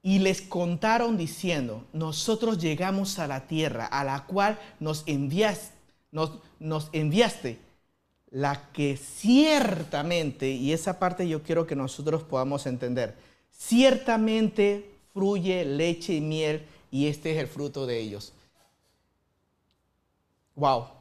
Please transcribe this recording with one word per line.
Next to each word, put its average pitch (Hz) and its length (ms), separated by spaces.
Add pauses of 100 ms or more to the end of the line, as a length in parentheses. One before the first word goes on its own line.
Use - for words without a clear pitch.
"Y 190 160
les 190 220
contaron 220 760
diciendo, 147 760
'Nosotros 214 680
llegamos 185 580
a 165 80
la 135 220
tierra 151 380
a 139 180
la 139 220
cual 202 340 (200)
nos 156 280
envías-, 156 640 (400)
nos, 156 200 (280)
nos 156 320
enviaste, 156 680 (720)
la 143 420
que 143 260
ciertamente'", 175 1500
y 135 220
esa 175 260
parte 180 280
yo 156 140
quiero 165 240
que 156 100
nosotros 151 460
podamos 139 460
entender, 123 480 (420)
"'ciertamente 220 1300 (220)
fluye 190 520
leche 165 480
y 156 80
miel, 156 460 (240)
y 139 160
este 147 240
es 156 80
el 131 80
fruto 143 400
de 120 120
ellos'". 104 320 (2250)
Wow. 135 300 (160)